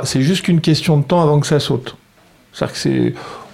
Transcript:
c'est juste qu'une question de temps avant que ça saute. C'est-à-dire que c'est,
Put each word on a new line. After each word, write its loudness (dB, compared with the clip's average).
c'est 0
juste 0
qu'une 2
question 2
de 4
temps 2
avant 4
que -2
ça 2
saute. -4
C'est-à-dire -6
que -12
c'est, 0